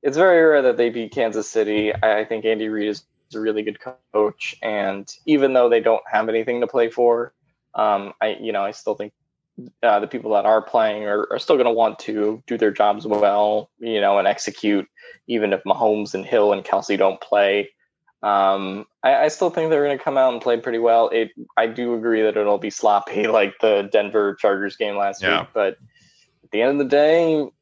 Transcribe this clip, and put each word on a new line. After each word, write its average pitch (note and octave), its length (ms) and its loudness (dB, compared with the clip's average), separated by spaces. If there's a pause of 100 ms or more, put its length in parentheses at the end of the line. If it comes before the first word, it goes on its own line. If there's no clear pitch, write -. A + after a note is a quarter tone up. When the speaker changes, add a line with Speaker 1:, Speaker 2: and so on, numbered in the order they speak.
Speaker 1:
it's C#3+ 140 -2
very F3 260 6
rare D3+ 200 6
that B2 160 2
they A#2+ 120 2
beat A2+ 220 -8
Kansas A2 360 -2
City. G#2+ 460 0
I, G#2+ 260 0
I G#2+ 40 -4
think G#2+ 220 -8
Andy A2 220 -2
Reid G#2+ 200 -4
is G#2 160 -8 (300)
a A2 60 -8
really A2 220 -2
good G#2 160 -8 (340)
coach, G#2 500 -2
and G2+ 440 -4 (200)
even C#3 260 2
though B2 160 4
they A#2 120 4
don't A2+ 300 2
have A2 200 0
anything A2+ 320 -2
to A#2 40 -2
play A#2 220 0
for, A#2+ 460 0 (400)
um, G2+ 380 0 (100)
I, G#2+ 180 -2
you A2+ 120 -8
know, G2 120 -2
I G2+ 60 -6
still - 240 -6
think, G#2 180 -10 (720)
uh, G#2 180 4
the G#2 80 -6
people A2+ 240 -8
that G2+ 140 0
are A2 160 4
playing G#2+ 420 -2
are, G#2 260 -2
are - 80 -4
still - 200 2
gonna A#2+ 140 2
want A2+ 280 0
to G#2+ 460 -4
do A#2 120 -6
their G#2+ 140 2
jobs G#2 340 0
well, G#2 720 0
you A2+ 220 -4
know, G2+ 180 2
and F#2+ 80 0
execute, G2+ 600 -2 (380)
even G#2+ 260 0
if F#2+ 120 -4
Mahomes G#2+ 500 0
and F#2+ 100 -6
Hill G#2 300 2
and G2 100 -6
Kelce G2 340 -2
don't F#2+ 220 0
play. G2+ 500 0 (520)
Um, G2 640 0 (160)
I, C3+ 220 2
I D#3 40 2
still E3+ 220 -2
think D#3+ 200 -4
they're C#3+ 140 2
gonna C#3+ 140 -2
come C#3 180 -4
out C3 160 4
and A#2 100 -8
play A#2+ 160 0
pretty A#2 200 -4
well. A#2 320 4
It, A2+ 200 -2 (260)
I A2+ 100 2
do A#2+ 280 -4
agree A2+ 280 0
that G#2+ 140 0
it'll G#2 220 0
be G#2 120 -6
sloppy G#2 560 0
<laughs> - 20 -2
like G#2 320 2
the G2+ 320 2
Denver G2+ 420 0
Chargers G2 420 -2
game G#2 200 -4
last G2 260 -4
Speaker 2:
Yeah. E2+ 180 0
Speaker 1:
week, E2+ 140 -12
but G2 220 0 (680)
at - 80 -20
the G#2+ 120 0
end C3 100 2
of C#3+ 60 -2
the C#3+ 60 0
day D3+ 640 2 (160)